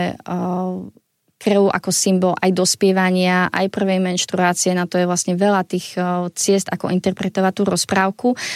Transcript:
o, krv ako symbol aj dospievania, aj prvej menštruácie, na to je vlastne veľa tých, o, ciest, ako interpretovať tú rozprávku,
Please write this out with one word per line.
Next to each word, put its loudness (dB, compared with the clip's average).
o, -4
krv 4
ako -2
symbol 2
aj 2
dospievania, 2
aj -2
prvej 0
menštruácie, 0
na 0
to -2
je 2
vlastne -2
veľa 2
tých, -6
o, -2
ciest, 0
ako -4
interpretovať 0
tú -2
rozprávku, 0